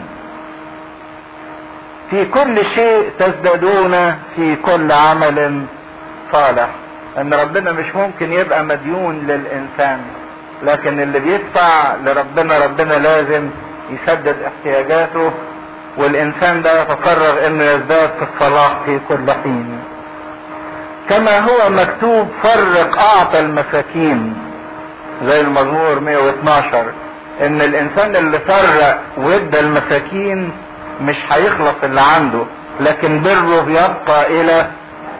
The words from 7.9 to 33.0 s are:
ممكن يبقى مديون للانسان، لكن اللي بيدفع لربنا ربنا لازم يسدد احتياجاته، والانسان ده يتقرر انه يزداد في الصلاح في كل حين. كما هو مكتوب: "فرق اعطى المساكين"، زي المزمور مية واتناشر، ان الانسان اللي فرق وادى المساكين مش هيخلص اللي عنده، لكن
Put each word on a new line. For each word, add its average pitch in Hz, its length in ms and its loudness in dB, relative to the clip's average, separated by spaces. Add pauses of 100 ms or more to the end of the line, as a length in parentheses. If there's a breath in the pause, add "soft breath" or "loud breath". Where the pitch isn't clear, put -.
ممكن 180 380 -4
يبقى 156 300 0
مديون 156 640 -4
للانسان، 139 720 -2 (640)
لكن 143 360 0
اللي 139 200 0
بيدفع 165 760 2 (100)
لربنا 143 600 2
ربنا 156 280 0
لازم 147 560 2 (400)
يسدد 147 520 -2
احتياجاته، 156 920 0 (640)
والانسان 147 640 0
ده 160 200 4
يتقرر 156 640 2
انه 156 160 0
يزداد 147 460 2
في 151 240 -6
الصلاح 143 520 4
في 139 140 0 (100)
كل 135 220 0 (120)
حين. 120 360 -4 (1300)
كما 208 300 4
هو 226 300 4
مكتوب: 214 580 2 (160)
"فرق 190 560 4
اعطى 196 400 4
المساكين"، 147 960 0 (880)
زي 143 180 4
المزمور 143 580 2
مية 147 180 0
واتناشر، 139 680 2 (560)
ان 151 200 0
الانسان 147 540 0
اللي 156 240 2
فرق 156 600 4 (180)
وادى 151 420 2
المساكين 156 920 -2 (500)
مش 143 140 -2 (160)
هيخلص 156 520 2
اللي 135 180 2
عنده، 139 440 2 (340)
لكن 151 420 2